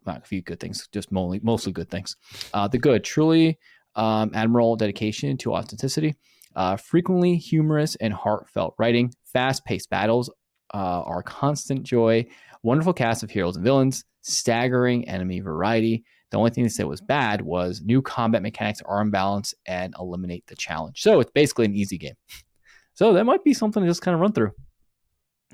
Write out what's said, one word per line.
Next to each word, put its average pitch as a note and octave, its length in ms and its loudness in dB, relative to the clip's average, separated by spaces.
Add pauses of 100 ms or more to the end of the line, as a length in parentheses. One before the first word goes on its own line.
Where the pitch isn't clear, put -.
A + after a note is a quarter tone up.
not F2+ 120 -8
a - 100 -20
few F#2+ 140 -6
good F2 180 -12
things, - 320 -12
just G2 220 -6
mostly, F#2 300 -2
mostly A2+ 280 0
good - 180 -10
things. - 280 -10 (360)
Uh, G2+ 140 0
the B2+ 100 -2
good, A#2 280 4
truly, D#3+ 520 4 (380)
um, A2 380 0
admirable A#2 420 4
dedication A2 600 -2
to - 160 -4
authenticity, C#3 640 -4 (420)
uh, F#2 180 0
frequently F3 600 2
humorous D#3 580 0
and G#2+ 180 -4
heartfelt G2 640 -4
writing, A#2+ 360 2 (100)
fast-paced B2+ 640 -2
battles, A2+ 400 0 (440)
uh, F#2 300 -2
are F2+ 200 -6
constant C#3 600 -4
joy, A2+ 420 2 (360)
wonderful D#3 300 2
cast A2+ 320 0
of G#2+ 80 -12
heroes F2+ 240 -2
and F2 80 -6
villains, C3 400 2 (200)
staggering B2 840 0
enemy F#2 320 -4
variety. A2 640 0 (280)
The G#2 60 -2
only A2+ 120 4
thing A#2+ 160 0
they A2+ 40 0
said F2+ 180 -4
was D2 120 -6
bad A#2+ 420 0
was F2+ 400 -4
new A#2 200 2
combat A2+ 400 0
mechanics G#2+ 400 -6
are G2+ 200 -2
imbalanced G2+ 520 0 (120)
and F#2 320 -6
eliminate F2+ 500 -8
the - 100 -20
challenge. D#2 440 -8
So G3+ 200 6
it's A2+ 100 -2
basically C#3 320 2
an G#2 120 2
easy G2 220 -2
game. D2 180 -12 (800)
So G#3 200 4
that F#3+ 100 6
might F4 220 2
be D4 80 6
something G#3+ 280 0
to F3+ 60 2
just E3+ 160 0
kinda F3 140 2
run G3+ 160 2
through. A2 180 2 (1040)